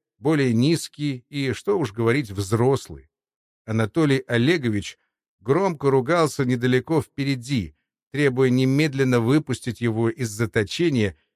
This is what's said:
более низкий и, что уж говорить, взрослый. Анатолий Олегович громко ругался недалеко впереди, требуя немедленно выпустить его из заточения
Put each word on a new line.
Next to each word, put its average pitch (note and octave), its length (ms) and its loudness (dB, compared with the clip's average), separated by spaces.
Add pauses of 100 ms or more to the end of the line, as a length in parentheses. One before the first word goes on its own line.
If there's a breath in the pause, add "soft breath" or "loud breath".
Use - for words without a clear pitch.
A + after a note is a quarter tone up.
(180)
более C3+ 340 0
низкий C#3 760 -2
и, C3+ 240 -4
что G3+ 260 -2
уж B2 140 -4
говорить, A#2 380 0
взрослый. G2+ 800 -2 (540)
Анатолий C3 600 0
Олегович A#2+ 720 0 (420)
громко C#3+ 500 0
ругался C#3 540 2
недалеко B2+ 560 0
впереди, B2+ 760 -4 (340)
требуя C3 400 2
немедленно C3 720 2
выпустить B2+ 600 0
его A2+ 280 0
из A#2 220 -4
заточения A2+ 840 -2 (200)